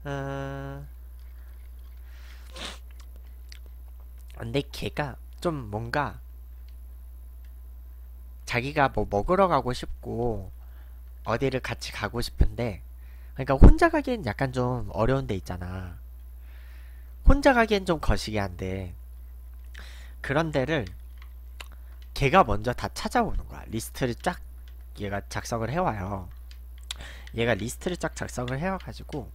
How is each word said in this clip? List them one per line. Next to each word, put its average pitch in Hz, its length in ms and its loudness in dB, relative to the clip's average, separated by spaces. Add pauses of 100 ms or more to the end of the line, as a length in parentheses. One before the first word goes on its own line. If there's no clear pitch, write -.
어... 139 800 -6 (3500)
근데 117 240 0 (100)
걔가 127 440 -4 (260)
좀 170 140 0
뭔가 117 640 -4 (2250)
자기가 135 400 4
뭐 107 180 2
먹으러 180 400 6
가고 127 260 2
싶고 110 760 -4 (720)
어디를 127 360 2
같이 - 320 -6
가고 110 280 -2
싶은데, 110 640 2 (540)
그러니까 139 180 2
혼자 320 360 12
가기엔 254 360 0
약간 123 260 0
좀 123 400 0
어려운 127 360 2
데 107 80 0
있잖아. 92 640 -6 (1300)
혼자 277 260 10
가기엔 220 320 6
좀 170 140 4
거시기 107 380 2
한데 95 580 -2 (1200)
그런 151 320 2
데를 139 340 2 (1300)
걔가 143 280 8
먼저 110 300 2
다 - 180 -2
찾아오는 220 460 0 (100)
거야. - 200 -12
리스트를 117 480 -2
쫙 - 240 -2 (600)
얘가 101 300 -2
작성을 113 400 -2
해와요. 101 580 -2 (1080)
얘가 117 180 4
리스트를 120 440 -4
쫙 - 180 -4
작성을 123 420 -4
해와가지고 151 760 -6